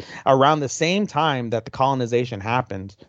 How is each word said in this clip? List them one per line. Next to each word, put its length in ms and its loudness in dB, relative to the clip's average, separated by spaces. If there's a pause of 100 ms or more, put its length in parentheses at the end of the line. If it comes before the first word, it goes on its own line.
(260)
Around 340 6
the 80 -4
same 380 -2
time 440 -2
that 140 -2
the 60 -14
colonization 720 0
happened, 560 -4 (120)